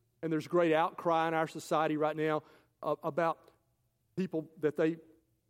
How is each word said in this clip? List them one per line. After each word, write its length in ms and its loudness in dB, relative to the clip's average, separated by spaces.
and 100 -4
there's 160 -2
great 240 4
outcry 560 2
in 60 -2
our 140 0
society 500 -2
right 180 0
now, 280 -2
uh, 220 -2
about 480 -4
people 320 -4
that 160 0
they 200 2